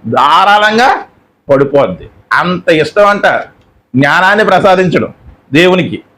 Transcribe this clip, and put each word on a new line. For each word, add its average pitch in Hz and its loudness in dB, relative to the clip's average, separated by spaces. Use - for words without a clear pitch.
ధారాళంగా 202 0
పడిపోద్ది. 135 -2
అంత 170 -4
ఇష్టం 165 0
అంట 202 0
జ్ఞానాన్ని 180 2
ప్రసాదించడం 185 0
దేవునికి 170 0